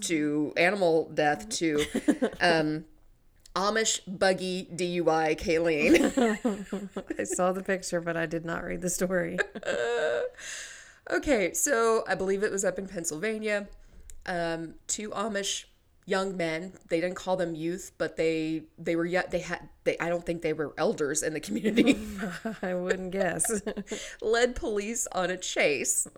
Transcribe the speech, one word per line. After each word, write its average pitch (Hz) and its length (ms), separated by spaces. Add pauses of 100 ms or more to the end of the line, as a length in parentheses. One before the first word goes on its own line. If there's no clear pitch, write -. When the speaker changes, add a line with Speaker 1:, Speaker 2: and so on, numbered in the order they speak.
Speaker 1:
to 151 500
animal 175 560
death 151 340 (120)
to, 151 260 (280)
Speaker 2:
<laughs> - 280
Speaker 1:
um, 160 440 (680)
Amish 214 520
buggy 185 680
D 185 100
U 175 260
I 156 240
Kayleen. 196 1500 (220)
<laughs> - 80
Speaker 2:
I - 60
saw 185 260
the 190 100
picture, 185 400
but 165 160
I 165 80
did 165 180
not 170 200
read 175 180
the 180 80
story. 180 480 (260)
Speaker 1:
<laughs> - 140 (1300)
Okay, 254 420
so 226 540
I 190 80
believe 190 260
it 214 100
was 196 140
up 180 140
in 196 80
Pennsylvania. 208 800 (580)
Um, 165 480 (140)
two 214 240
Amish 196 540 (400)
young 190 300
men, 170 380 (160)
they 170 100
didn't 180 160
call 185 220
them 170 180
youth, 170 420
but 156 200
they, 160 460 (140)
they 170 180
were 170 100
yet, 175 260
they 175 80
had, 170 300 (160)
they, 156 140
I 160 100
don't 170 160
think 170 160
they 156 120
were 156 240
elders 151 460
in 156 100
the 160 60
community, 226 580 (340)
Speaker 2:
<laughs> 180 300
I 185 120
wouldn't 185 380
guess. 196 500 (300)
<laughs> - 300
Speaker 1:
led 240 340
police 220 560
on 180 180
a 185 80
chase - 680 (100)